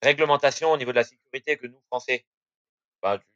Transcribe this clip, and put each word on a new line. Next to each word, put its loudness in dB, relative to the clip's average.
réglementation 2
au 4
niveau -6
de 0
la 4
sécurité -8
que -14
nous, -20
Français. -6
Enfin, 0
tu -20